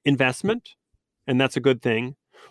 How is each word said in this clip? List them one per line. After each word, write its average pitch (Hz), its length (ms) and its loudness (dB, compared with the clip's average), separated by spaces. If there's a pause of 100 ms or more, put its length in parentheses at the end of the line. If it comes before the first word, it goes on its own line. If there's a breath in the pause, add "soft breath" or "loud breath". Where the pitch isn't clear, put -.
investment, 143 680 0 (560)
and 127 140 0
that's 131 160 0
a 131 40 -2
good 123 200 2
thing. 123 360 -2 (340 soft breath)